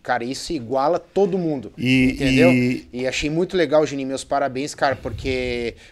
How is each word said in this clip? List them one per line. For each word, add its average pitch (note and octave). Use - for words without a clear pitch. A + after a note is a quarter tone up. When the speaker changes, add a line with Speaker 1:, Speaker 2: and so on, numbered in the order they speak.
Speaker 1:
cara, B2
isso C3
iguala C#3
todo F#3+
mundo, D3
Speaker 2:
E, B2+
Speaker 1:
entendeu? C3
Speaker 2:
e B2
Speaker 1:
E B2
achei C#3
muito F3
legal, D#3
Juninho, C3+
meus C3+
parabéns, C#3
cara, C3+
porque B2